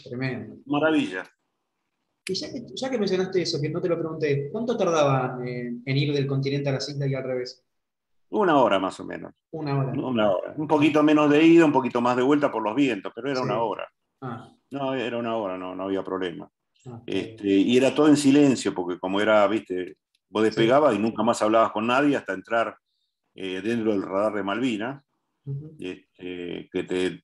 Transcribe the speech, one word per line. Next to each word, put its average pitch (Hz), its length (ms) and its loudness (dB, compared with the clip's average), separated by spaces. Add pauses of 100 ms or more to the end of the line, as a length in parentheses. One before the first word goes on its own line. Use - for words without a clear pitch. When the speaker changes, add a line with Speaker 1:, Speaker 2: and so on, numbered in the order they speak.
Speaker 1:
Tremendo. 123 540 -8 (100)
Speaker 2:
Maravilla. 143 580 0 (1040)
Speaker 1:
Y 190 80 -4
ya 302 180 -8
que, 247 100 -10 (120)
ya 262 160 -6
que 254 80 -2
mencionaste 185 440 -2
eso, 156 180 -4
que 151 100 -4
no 170 100 -6
te 175 80 -2
lo 165 100 0
pregunté, 147 520 -2
¿cuánto 233 260 -4
tardaban 135 720 0
en, 120 400 -8
en 135 100 -2
ir 143 160 0
del 139 140 0
continente 139 420 -2
a 139 40 0
las 135 160 -4
islas 143 200 -4
y 135 60 -2
al 131 100 -6
revés? 127 400 -8 (640)
Speaker 2:
Una 180 300 2
hora 101 180 4
más 92 220 -4
o 95 40 -12
menos. 87 280 -12 (200)
Speaker 1:
Una 147 260 -4
hora. 139 140 -2
Speaker 2:
Una 117 380 0
hora. 90 260 -2
Un 151 100 -4
poquito 151 360 4
menos 151 280 6
de 147 160 6
ida, 165 180 8
un 147 80 4
poquito 123 280 0
más 123 160 2
de 123 60 2
vuelta 143 280 2
por 110 120 -4
los 107 120 -2
vientos, 113 400 -2
pero 117 160 -8
era 135 80 -2
Speaker 1:
Sí. 127 60 -2
Speaker 2:
una 117 180 -2
hora. 98 260 -6 (320)
Speaker 1:
Ah. 117 300 -14 (200)
Speaker 2:
No, 135 240 -6
era 120 240 -4
una 117 180 -4
hora, 95 200 -4
no, 92 180 -10
no 92 100 -8
había 95 180 -2
problema. 90 480 -6 (360)
Speaker 1:
Ah, 120 200 -16
Speaker 2:
Este, 95 380 -6
Speaker 1:
bien. 98 240 4
Speaker 2:
y 120 100 4
era 131 160 4
todo 151 140 4
en 147 80 8
silencio, 135 580 4
porque 87 240 -6
como 98 220 -2
era, 107 260 4
viste, 95 500 -4 (320)
vos 107 140 0
Speaker 1:
Sí. 110 40 4
Speaker 2:
despegabas 117 480 4
y 101 40 0
nunca 107 240 -2
más 113 200 0
hablabas 107 300 4
con 107 140 -4
nadie 135 300 2
hasta 101 180 -6
entrar, 107 420 -4 (580)
eh, 92 280 -8
dentro 110 300 -2
del 98 100 0
radar 98 320 -2
de 101 80 -4
Malvina, 113 640 -4 (400)
Speaker 1:
Ujú. 143 340 -12
Speaker 2:
este, 90 920 -12
que 92 120 -4
te, 90 400 -2